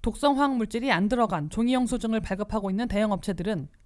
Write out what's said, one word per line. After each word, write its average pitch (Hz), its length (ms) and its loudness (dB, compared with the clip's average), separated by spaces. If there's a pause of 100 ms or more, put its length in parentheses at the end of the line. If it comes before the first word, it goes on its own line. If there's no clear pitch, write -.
독성 277 380 2
화학 277 160 4
물질이 233 360 0
안 196 180 4
들어간 202 400 0
종이 233 240 0
영수증을 226 480 0
발급하고 196 480 -4
있는 208 180 -2
대형 214 240 0
업체들은 180 560 -4 (180)